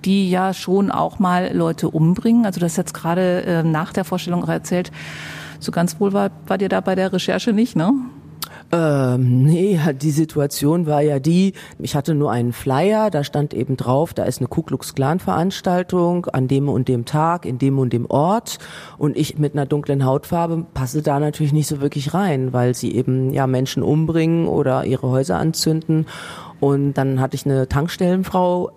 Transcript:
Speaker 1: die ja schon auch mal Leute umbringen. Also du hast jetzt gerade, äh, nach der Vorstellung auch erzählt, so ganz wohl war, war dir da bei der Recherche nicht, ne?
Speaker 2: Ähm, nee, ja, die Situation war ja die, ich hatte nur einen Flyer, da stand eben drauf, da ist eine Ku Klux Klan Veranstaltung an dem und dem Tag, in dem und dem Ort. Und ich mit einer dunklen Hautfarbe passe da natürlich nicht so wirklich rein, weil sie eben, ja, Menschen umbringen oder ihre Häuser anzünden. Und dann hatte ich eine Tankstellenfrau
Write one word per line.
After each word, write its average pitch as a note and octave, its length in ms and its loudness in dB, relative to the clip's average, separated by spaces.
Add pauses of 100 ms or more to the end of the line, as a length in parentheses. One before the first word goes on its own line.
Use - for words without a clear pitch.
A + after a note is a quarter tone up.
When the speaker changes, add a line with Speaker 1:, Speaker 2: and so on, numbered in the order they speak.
Speaker 1:
die F#3+ 260 2
ja F#3 220 2
schon F#3+ 380 0
auch - 280 -2
mal F3+ 380 0
Leute E3 320 0
umbringen. F#3 560 4
Also F#3+ 160 -2
du F3 60 2
hast E3 100 -2
jetzt F3 160 -4
gerade, F3+ 500 0
äh, E3+ 220 0
nach D#3+ 280 0
der F#3+ 120 -2
Vorstellung F3 400 -4
auch D#3 40 -4
erzählt, E3 440 -2 (680)
so - 140 -6
ganz E3+ 260 0
wohl G3+ 140 2
war, G3+ 180 0 (160)
war F#3+ 120 -2
dir G3 100 0
da F#3+ 120 0
bei F#3+ 140 -2
der F#3 180 0
Recherche F#3+ 400 0
nicht, A3 220 0
ne? E3+ 180 2 (800)
Speaker 2:
Ähm, C3 720 4
nee, F3 320 4
ja, D#3 160 2
die C#3 180 0
Situation D3+ 760 0
war D3 140 2
ja D3 180 2
die, F3 340 4 (260)
ich - 160 -6
hatte D#3 200 0
nur C#3+ 160 2
einen A#2+ 220 0
Flyer, G3 580 2
da D3+ 120 -2
stand D3 320 -2
eben B2 220 -2
drauf, C#3 380 0
da G2 100 -2
ist - 160 -4
eine B2 80 -2
Ku - 140 -2
Klux - 320 -8
Klan C#3+ 260 0
Veranstaltung F3+ 1080 0
an C3 220 -2
dem C#3 200 2
und A#2+ 200 0
dem A#2+ 160 0
Tag, E3 420 0
in B2+ 120 -4
dem C3+ 200 2
und C3 140 2
dem A#2+ 140 0
Ort. F3+ 520 0 (400)
Und D3 180 0
ich D3+ 220 -2
mit D3+ 160 0
einer C#3+ 120 0
dunklen C#3+ 380 0
Hautfarbe E3 680 0
passe C3 280 -2
da D3 180 0
natürlich D3+ 320 0
nicht D3+ 160 2
so D3 120 -4
wirklich C#3+ 340 -2
rein, C#3+ 380 0
weil B2 220 2
sie - 200 -4
eben, C3 380 0
ja, C3+ 140 0
Menschen C3 360 0
umbringen D#3+ 640 2
oder C3+ 380 0
ihre C3 240 -2
Häuser C3+ 300 0
anzünden. D#3+ 680 0 (520)
Und C#3 360 2
dann C3+ 260 0
hatte C3 160 -2
ich - 100 -6
eine C3+ 220 2
Tankstellenfrau F3+ 1080 0